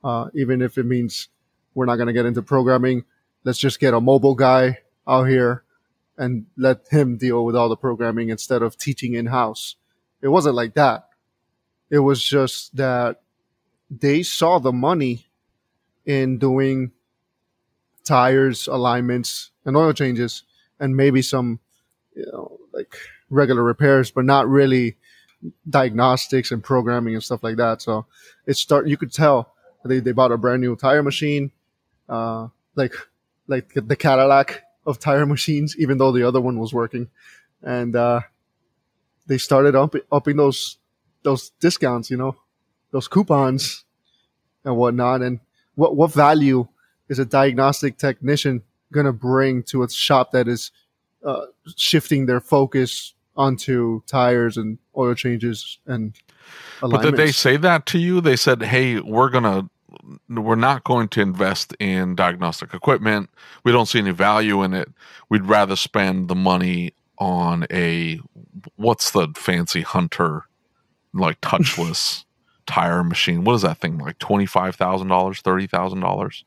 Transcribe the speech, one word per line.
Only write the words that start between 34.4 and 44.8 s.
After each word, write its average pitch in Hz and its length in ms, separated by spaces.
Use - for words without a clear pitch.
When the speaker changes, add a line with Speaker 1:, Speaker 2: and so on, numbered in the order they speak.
Speaker 1:
of 143 140
tire 147 260
machines, 147 520
even 139 200
though 135 140
the 123 160
other 127 140
one 120 180
was 113 140
working. 117 360
And, 120 340
uh, 120 260
they 135 100
started 139 380
up-, 139 200
upping 143 260
those, 139 400
those 135 360
discounts, 123 500
you 127 80
know, 131 180
those 131 160
coupons 139 760
and 123 140
whatnot. 123 440